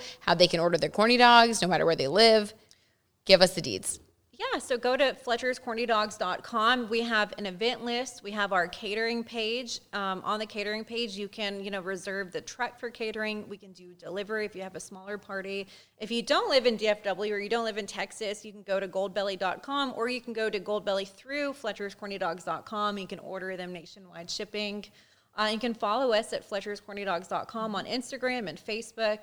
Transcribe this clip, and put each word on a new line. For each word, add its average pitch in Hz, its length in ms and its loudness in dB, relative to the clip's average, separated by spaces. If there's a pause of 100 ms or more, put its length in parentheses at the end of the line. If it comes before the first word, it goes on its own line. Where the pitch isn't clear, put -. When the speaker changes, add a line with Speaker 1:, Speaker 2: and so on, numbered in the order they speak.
(200)
Speaker 1:
how - 140 4
they 175 140 8
can 175 120 2
order 170 180 4
their 156 120 0
corny 233 260 4
dogs, 233 460 8
no 175 60 2
matter 156 180 4
where 165 100 6
they 135 120 0
live. 214 440 8 (720)
Give 185 160 10
us 180 120 6
the 175 80 -2
deeds. - 380 -4 (380)
Speaker 2:
Yeah, 453 200 -2
so 254 180 -2
go 247 220 2
to 254 260 4
fletcherscornydogs 233 920 0
dot 180 240 -2
com. 233 480 2
We 226 100 2
have 220 380 2
an 208 80 -6
event 226 400 -2
list. 240 360 -4
We 202 100 -10
have 202 200 0
our 175 160 4
catering 226 560 -4
page. 233 560 -4 (140)
Um, 190 320 -2
on 208 120 0
the 220 60 -4
catering 214 400 -6
page, 233 320 -4
you 202 100 -6
can, 202 380 -6
you 202 60 -6
know, 196 100 -4
reserve 190 520 -6
the 160 100 -6
truck - 360 -8
for 240 120 -8
catering. 214 580 -6
We 208 80 -12
can 202 160 -20
do 180 220 -20
delivery 202 500 -6
if 208 100 -8
you 185 60 -10
have 190 160 -10
a 170 40 -8
smaller 196 360 -10
party. 196 500 -8 (340)
If 214 100 -8
you 233 100 0
don't 339 300 2
live 262 160 4
in 233 100 4
D 208 100 0
F 208 160 2
W 202 320 -2
or 202 40 -2
you 202 100 -6
don't 233 160 0
live 220 140 -4
in 208 80 -6
Texas, 202 580 -6
you 214 80 -14
can 202 100 -20
go 190 160 0
to 196 80 -2
goldbelly 196 520 -2
dot 180 240 -2
com 277 340 -2
or 233 140 0
you 247 100 -4
can 233 140 -10
go 220 160 0
to 202 100 -4
Goldbelly 196 480 -2
through 285 460 -6
fletcherscornydogs 196 880 -6
dot 160 220 -4
com. 208 320 -2
You 190 80 -8
can 185 140 -10
order 185 360 -8
them 180 160 -8
nationwide 175 580 -16
shipping. 208 540 -6 (500)
Uh, 214 160 0
you 220 80 -2
can 233 140 -2
follow 226 400 2
us 214 220 2
at - 140 -6
fletcherscornydogs 196 800 -6
dot 170 200 -4
com 220 260 -4
on 180 120 -4
Instagram 247 640 -4
and 151 120 -12
Facebook 220 600 -2